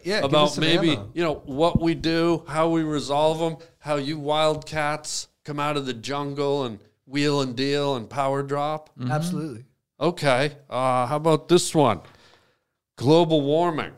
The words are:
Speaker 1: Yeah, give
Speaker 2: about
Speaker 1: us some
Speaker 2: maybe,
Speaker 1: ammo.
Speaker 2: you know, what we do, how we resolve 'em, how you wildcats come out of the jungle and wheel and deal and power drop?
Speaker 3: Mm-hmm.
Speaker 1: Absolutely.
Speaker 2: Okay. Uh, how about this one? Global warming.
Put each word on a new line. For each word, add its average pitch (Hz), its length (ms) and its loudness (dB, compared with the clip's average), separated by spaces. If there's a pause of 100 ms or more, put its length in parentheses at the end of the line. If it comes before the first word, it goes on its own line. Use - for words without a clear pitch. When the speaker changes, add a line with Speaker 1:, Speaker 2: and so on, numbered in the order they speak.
Speaker 1:
Yeah, 196 180 -2
give 131 80 -2
Speaker 2:
about 151 140 6
Speaker 1:
us 147 100 0
some 156 100 0
Speaker 2:
maybe, 165 280 4
Speaker 1:
ammo. 101 200 -6
Speaker 2:
you 170 100 -4
know, 156 120 0 (100)
what 151 340 2
we 165 160 2
do, 165 540 0
how 160 220 0
we 165 120 2
resolve 151 600 0
'em, 165 160 -2 (220)
how 147 160 -2
you 147 220 -4
wildcats 151 1080 -2 (160)
come 147 160 -6
out 147 160 0
of 139 80 -2
the 127 80 -4
jungle 139 720 -4
and 110 140 -8 (260)
wheel 143 380 0
and 127 120 -4
deal 139 420 0
and 107 120 -8
power 135 340 -2
drop? 147 460 -6 (100)
Speaker 3:
Mm-hmm. 127 140 -6
Speaker 1:
Absolutely. 156 520 -4 (360)
Speaker 2:
Okay. 147 520 2 (180)
Uh, 127 360 0
how 147 100 -2
about 156 320 2
this 175 260 2
one? 120 260 4 (960)
Global 160 460 4
warming. 147 560 0